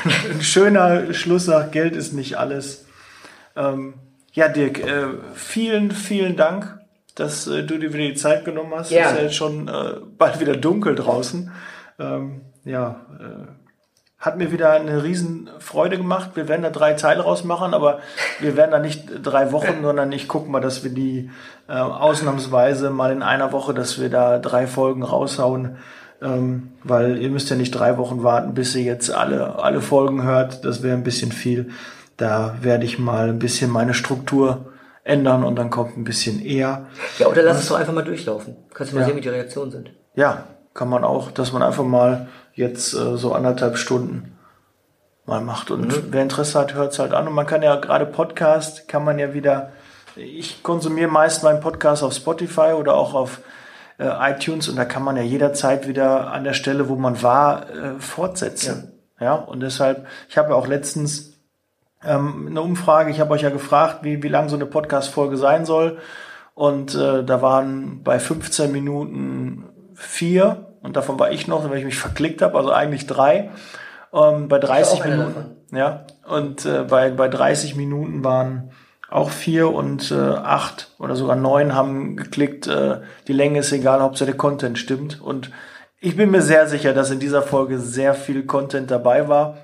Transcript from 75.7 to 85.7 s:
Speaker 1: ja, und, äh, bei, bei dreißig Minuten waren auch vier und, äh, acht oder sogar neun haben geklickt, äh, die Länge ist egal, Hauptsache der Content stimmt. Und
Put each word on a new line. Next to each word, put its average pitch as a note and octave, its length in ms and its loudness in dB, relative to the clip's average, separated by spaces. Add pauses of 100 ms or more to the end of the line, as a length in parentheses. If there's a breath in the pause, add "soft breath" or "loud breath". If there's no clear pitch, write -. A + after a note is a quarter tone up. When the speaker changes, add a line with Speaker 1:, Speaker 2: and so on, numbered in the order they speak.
Speaker 1:
ja, C#3+ 280 -2 (220)
und, D3 380 -4
äh, C#3 240 -2
bei, C3 220 6
bei C3 160 2
dreißig C3+ 480 0
Minuten C#3+ 480 -4
waren C3 480 -2 (400 loud breath)
auch D3+ 180 0
vier D#3+ 420 2
und, C#3 400 -4
äh, D3 40 0
acht C#3 800 -2
oder C3+ 200 -6
sogar C3 180 0
neun C3+ 400 2
haben C3+ 400 -2
geklickt, - 520 -4
äh, C#3 340 0 (260 loud breath)
die C#3 60 -2
Länge C#3+ 260 2
ist C#3+ 140 0
egal, C3 280 4
Hauptsache C3+ 300 0
der C3+ 60 -6
Content C3+ 420 0
stimmt. C#3+ 420 -6
Und C3+ 300 -8 (480 loud breath)